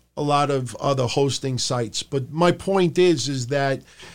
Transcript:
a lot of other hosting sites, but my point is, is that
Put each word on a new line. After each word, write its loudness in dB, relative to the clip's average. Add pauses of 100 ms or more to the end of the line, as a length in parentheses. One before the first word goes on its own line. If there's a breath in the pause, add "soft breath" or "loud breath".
(160)
a -4
lot 2
of -2
other 0
hosting 0
sites, -4
but -6
my 4
point 0
is, 4
is -4
that 0 (340 loud breath)